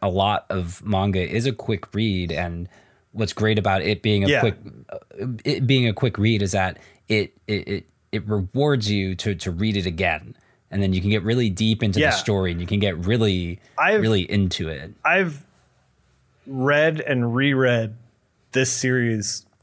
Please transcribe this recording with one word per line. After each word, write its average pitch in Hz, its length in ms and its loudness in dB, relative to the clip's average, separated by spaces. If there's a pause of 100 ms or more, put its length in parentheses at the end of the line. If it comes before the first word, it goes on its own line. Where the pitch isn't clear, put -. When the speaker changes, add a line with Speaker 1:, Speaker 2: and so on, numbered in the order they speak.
Speaker 1:
a 98 80 0
lot 98 400 0
of 87 340 -6
manga 95 380 2
is 110 240 -2
a 135 60 0
quick - 420 -6
read, 95 380 -2
and 85 360 -6 (440)
what's 107 220 -4
great 107 260 2
about 95 220 2
it 98 200 -2
being 104 220 2
a 98 40 4
Speaker 2:
Yeah. 117 120 4
Speaker 1:
quick, 110 160 2 (340)
uh, - 380 -12 (160)
it 139 240 0
being 127 200 4
a 104 60 2
quick - 240 -2
read 104 240 2
is 92 120 -2
that 92 240 0 (320)
it, 107 240 0 (140)
it, 104 200 -4
it, 98 180 -6 (260)
it 104 160 -4
rewards 107 600 0
you 95 260 0
to, 101 200 -4
to 90 160 -6
read 101 240 -2
it 92 100 0
again, 85 500 -4 (360)
and 101 100 -2
then 95 120 2
you 92 80 0
can 98 80 0
get 104 140 0
really 117 260 0
deep 110 340 0
into 98 160 2
Speaker 2:
Yeah. 147 120 4
Speaker 1:
the - 40 0
story, 95 360 0
and 85 100 -4
you 87 60 -6
can 101 120 0
get 98 160 2 (100)
really, 95 540 0 (180)
Speaker 2:
I've 196 240 2
Speaker 1:
really 110 200 4 (100)
into 90 380 0
it. 73 240 -10 (100)
Speaker 2:
I've 160 400 0 (1000)
read 147 560 2
and 120 340 0
reread 127 600 2 (580)
this 131 180 2
series, 117 720 0 (180)